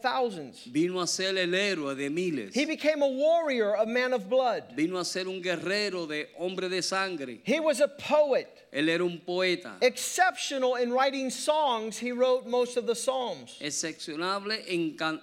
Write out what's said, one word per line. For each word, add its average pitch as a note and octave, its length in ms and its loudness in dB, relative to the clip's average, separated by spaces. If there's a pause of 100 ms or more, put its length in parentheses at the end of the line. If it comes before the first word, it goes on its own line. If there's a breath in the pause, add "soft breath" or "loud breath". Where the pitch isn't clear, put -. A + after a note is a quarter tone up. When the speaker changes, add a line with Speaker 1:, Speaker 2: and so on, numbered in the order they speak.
Speaker 1:
thousands. A#3 640 -2
Speaker 2:
Vino E3+ 360 0
a F3 60 0
ser F#3+ 320 0
el F3 160 2
héroe F3 420 0
de C#3 140 -2
miles. D3+ 420 -2
Speaker 1:
He C#4 120 2
became D4+ 380 0
a C#4+ 40 4
warrior, C4+ 680 4
a G#3+ 120 2
man B3 260 0
of G3 160 -2
blood. A#3+ 460 0
Speaker 2:
Vino E3+ 240 0
a F3 60 -2
ser F#3 240 -4
un F#3 120 -6
guerrero F3+ 680 -2
de D3+ 200 -4 (140)
hombre F3+ 280 -2
de F3+ 140 0
sangre. E3+ 600 -2
Speaker 1:
He D4 160 2
was D4+ 200 2
a D4 60 6
poet. C#4+ 640 2 (180)
Speaker 2:
Él D#3 200 2
era E3+ 140 2
un F3 160 -2
poeta. F3 600 0
Speaker 1:
Exceptional B3+ 960 2
in A#3+ 180 0
writing C4 380 2
songs, B3+ 680 0
he B3 160 -4
wrote B3+ 340 2
most B3 300 0
of A#3 100 -2
the A3+ 80 0
psalms. A3+ 680 -4
Speaker 2:
Excepcionable E3+ 1080 -4
en E3+ 260 0
can-, D#3+ 280 -2